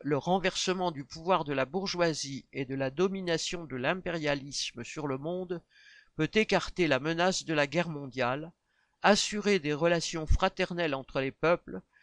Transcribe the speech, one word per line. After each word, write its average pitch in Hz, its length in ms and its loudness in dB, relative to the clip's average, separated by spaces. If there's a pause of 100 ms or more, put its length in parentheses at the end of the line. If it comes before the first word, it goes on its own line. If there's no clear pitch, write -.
le 143 160 -2
renversement 180 720 0
du 143 140 -6
pouvoir 160 400 0
de 143 80 -4
la 135 140 0
bourgeoisie 165 880 -2
et 139 100 -4
de 131 100 -6
la 135 160 -2
domination 175 760 -2
de 131 100 -8
l'impérialisme 143 1080 -4
sur 151 220 -8
le 135 120 -2
monde 175 440 -6 (540)
peut 156 180 0
écarter 190 520 2
la 131 140 4
menace 165 440 0
de 156 80 -4
la 147 140 4
guerre 170 220 0
mondiale, 139 640 -4 (500)
assurer 202 560 4
des 147 160 -2
relations 165 540 0
fraternelles 175 640 2
entre 135 260 -4
les 135 120 0
peuples - 500 0 (200)